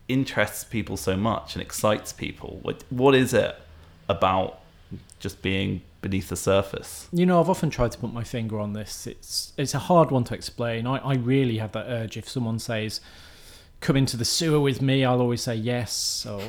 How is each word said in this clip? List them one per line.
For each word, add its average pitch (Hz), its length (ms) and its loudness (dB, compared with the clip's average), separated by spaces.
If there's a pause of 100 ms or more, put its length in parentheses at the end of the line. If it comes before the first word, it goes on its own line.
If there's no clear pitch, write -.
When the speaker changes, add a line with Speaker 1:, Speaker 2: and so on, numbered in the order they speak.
Speaker 1:
interests 127 560 0
people 104 340 -6
so 95 200 0
much 107 380 -2
and 90 60 -6
excites - 520 -2
people? - 480 -10
What, - 280 -8
what 131 260 6
is 123 180 4
it - 240 2 (520)
about 95 500 2 (640)
just - 200 -10
being 95 400 0 (200)
beneath 95 260 -2
the - 80 -6
surface? - 760 0
Speaker 2:
You 175 120 4
know, 180 140 6
I've 160 100 4
often 170 200 0
tried 120 240 0
to - 40 -12
put 120 140 -6
my 117 140 -8
finger 110 340 -4
on 104 140 -4
this. 104 340 -10
It's, - 480 -8
it's 139 180 -2
a 135 60 -2
hard 165 320 6
one 123 140 2
to - 80 -6
explain. 117 540 -4
I, 135 100 0
I 135 160 -2
really 127 460 2
have 107 120 -4
that 107 160 -6
urge 113 300 -6
if 110 100 -12
someone 113 320 -2
says, 110 400 -4 (800)
"Come 151 160 2
into 131 220 2
the 117 80 -2
sewer 151 340 2
with 135 220 2
me," 135 240 4
I'll 123 160 4
always 120 220 2
say 120 120 -2
yes, 120 680 -2
or, 104 240 -8